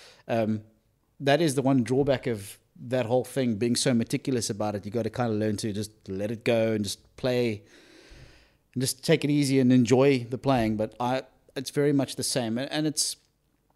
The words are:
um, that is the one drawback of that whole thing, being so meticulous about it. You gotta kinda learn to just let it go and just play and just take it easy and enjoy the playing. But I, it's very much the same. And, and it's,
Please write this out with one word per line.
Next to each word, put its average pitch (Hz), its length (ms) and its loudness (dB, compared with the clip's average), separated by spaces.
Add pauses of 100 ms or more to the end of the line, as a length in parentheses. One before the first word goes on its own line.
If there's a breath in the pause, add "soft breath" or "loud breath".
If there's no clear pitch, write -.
(280 soft breath)
um, 110 340 0 (580)
that 143 220 4
is 147 140 2
the 139 60 0
one 131 220 4
drawback 131 440 0
of 104 300 -6 (300)
that 123 180 -2
whole 120 180 2
thing, 123 320 -2
being 120 200 0
so 131 180 0
meticulous 120 560 -2
about 107 260 -4
it. 98 100 -8
You 101 60 -10
gotta 110 180 -2
kinda 117 220 -2
learn 107 260 -2
to 110 140 -6
just 101 200 -6 (180)
let 98 220 -4
it 113 120 -10
go 113 300 2
and 107 100 -2
just 98 160 -8 (160)
play 123 480 -2 (1120 soft breath)
and 127 80 -4
just - 240 -4
take 151 180 2
it 143 60 0
easy 139 300 2
and 127 120 6
enjoy 127 580 6
the 127 80 -6
playing. 113 380 0
But 110 240 -4
I, 127 240 -2 (320)
it's 131 140 -8
very 147 240 2
much 135 240 0
the 127 60 -6
same. 117 340 -2
And, 139 140 -6
and 156 160 -2
it's, - 280 -2 (600)